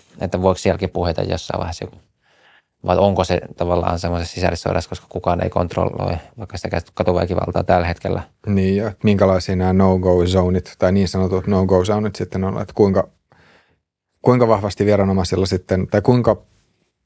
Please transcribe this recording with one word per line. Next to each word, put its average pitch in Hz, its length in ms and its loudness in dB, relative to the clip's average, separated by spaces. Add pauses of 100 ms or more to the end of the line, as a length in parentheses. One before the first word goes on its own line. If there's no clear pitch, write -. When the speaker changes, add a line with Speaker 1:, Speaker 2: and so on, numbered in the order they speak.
(200)
Speaker 1:
että 92 220 -4
voiko 92 160 2
sielläkin 92 320 -2
puheita 87 320 -2
jossain 92 360 -6
vaiheessa 90 260 -8
joku, - 120 -14 (920)
vai 90 100 2
onko 92 280 2
se 87 160 -2 (160)
tavallaan 87 420 -2
semmoisessa 87 360 -4
sisällissodassa, 90 540 -4
koska - 200 -14
kukaan 90 360 -4
ei 90 60 -2
kontrolloi 90 640 -4 (240)
vaikka 101 200 -12
sitä 87 220 -6 (140)
katuväkivaltaa 92 680 -2
tällä 90 220 2
hetkellä. 95 360 -4 (240)
Speaker 2:
Niin, 98 300 0
ja 104 160 -4 (120)
minkälaisia 95 520 2
nämä 92 160 0
no-go-zoneit 92 1080 2
tai 92 140 2
niin 98 160 2
sanotut 92 380 -2
no-go-zoneit 98 680 0
sitten 95 280 -6
on, 104 180 -4
että - 120 -14
kuinka, 101 340 2 (1120)
kuinka 123 260 4
vahvasti 101 380 0
viranomaisilla 95 600 2
sitten, 95 400 -2
tai 104 140 0
kuinka 117 360 4 (680)